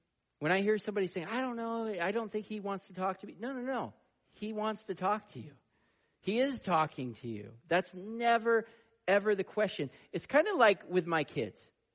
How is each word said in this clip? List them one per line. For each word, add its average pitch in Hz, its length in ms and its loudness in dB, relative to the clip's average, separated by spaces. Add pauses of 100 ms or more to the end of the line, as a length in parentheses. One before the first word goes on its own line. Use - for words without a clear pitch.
(400)
When 151 120 0
I 190 100 4
hear 214 160 2
somebody 196 300 -2
saying, 170 240 -6
"I 240 100 -2
don't 254 140 -4
know, 226 320 -4 (120)
I 175 120 0
don't 220 180 -4
think 214 160 -6
he 214 140 -8
wants 196 280 -6
to 196 60 -20
talk 185 280 -2
to 202 60 -12
me." 208 120 -16
No, 247 140 -6
no, 254 80 -8
no. 240 320 -4 (400)
He 214 200 -8
wants 214 320 -4
to 185 100 -6
talk 202 340 -2
to - 100 -14
you. 95 140 -14 (680)
He 214 180 0
is 262 200 0
talking 156 560 0
to - 120 -12
you. 107 260 -8 (140)
That's 180 260 2
never, 226 720 2 (420)
ever 202 260 4
the 190 100 0
question. 190 460 -2 (220)
It's 175 140 -6
kinda 349 300 4
like 220 340 6
with 180 180 2
my 165 160 2
kids. - 480 -8 (240)